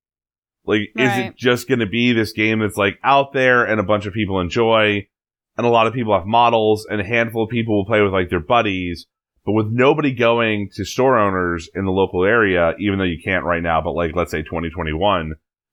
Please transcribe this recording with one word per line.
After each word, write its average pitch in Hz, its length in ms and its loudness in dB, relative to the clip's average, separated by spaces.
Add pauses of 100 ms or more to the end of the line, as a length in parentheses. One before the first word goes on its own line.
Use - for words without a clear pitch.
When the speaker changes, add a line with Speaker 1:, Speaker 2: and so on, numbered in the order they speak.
(640)
Speaker 1:
Like, 107 180 0 (140)
is 127 200 2
it 131 60 -2
Speaker 2:
Right. - 140 -10
Speaker 1:
just 123 320 -2
gonna 117 180 0
be 120 260 0
this 110 200 0
game 110 280 0
that's, 104 160 -2
like, 101 280 0
out 135 280 2
there 127 320 2
and 107 160 0
a 95 40 0
bunch 104 220 0
of 95 60 -8
people 98 280 -2
enjoy, 107 640 2 (500)
and 117 100 0
a 120 40 4
lot 113 160 6
of 110 80 -2
people 110 220 -2
have 95 100 -2
models, 110 640 2
and 104 100 -2
a 95 40 -4
handful 117 400 -2
of 107 60 -6
people 113 260 -2
will 98 100 0
play 107 160 2
with, 98 100 2
like, 92 180 0
their 90 100 0
buddies, 95 680 -2 (420)
but 104 60 0
with 110 180 0
nobody 139 420 2
going 113 600 0
to 101 100 -8
store 127 340 0
owners 90 560 0
in 95 120 -4
the 95 40 0
local 92 320 0
area, 92 560 2
even 98 200 0
though 95 80 0
you 82 180 -4
can't 90 220 -2
right 85 160 -2
now, 82 180 0
but, 85 120 -4
like, 78 220 -2
let's 87 160 -2
say 80 120 -4
twenty 82 260 -6
twenty-one, 80 680 -4 (360)